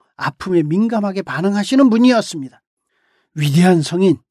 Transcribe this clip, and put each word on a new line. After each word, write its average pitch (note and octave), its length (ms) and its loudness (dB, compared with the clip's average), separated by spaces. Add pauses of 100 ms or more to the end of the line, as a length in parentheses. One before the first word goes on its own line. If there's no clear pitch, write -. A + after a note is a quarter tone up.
(160)
아픔에 E3+ 480 -4
민감하게 G3+ 600 -2
반응하시는 G3+ 680 0
분이었습니다. A3 720 0 (760)
위대한 D#3+ 460 2
성인 F3 360 0 (140)